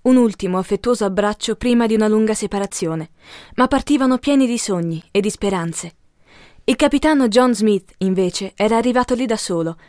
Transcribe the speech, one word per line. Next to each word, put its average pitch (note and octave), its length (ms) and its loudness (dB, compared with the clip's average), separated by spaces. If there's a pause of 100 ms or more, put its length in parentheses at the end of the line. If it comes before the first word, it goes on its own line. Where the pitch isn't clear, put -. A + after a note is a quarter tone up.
un B3+ 140 4
ultimo G3 420 0
affettuoso G3+ 440 -2
abbraccio G#3 520 -2
prima A#3+ 320 0
di A3 80 0
una G#3+ 120 2
lunga G#3+ 280 2
separazione, F#3+ 760 -6 (460)
ma B3+ 120 2
partivano C4 520 0
pieni C#4 260 2
di A#3 140 -2
sogni E3+ 500 -4
e G3+ 100 -2
di G#3 120 0
speranze. E3+ 640 -6 (680)
Il C4 100 0
capitano C#4+ 520 2
John A#3+ 280 4
Smith, G#3 440 0
invece, F#3+ 560 -2
era G#3+ 220 0
arrivato B3 380 0
lì B3 100 -2
da A3 120 -2
solo E3 380 -4 (140)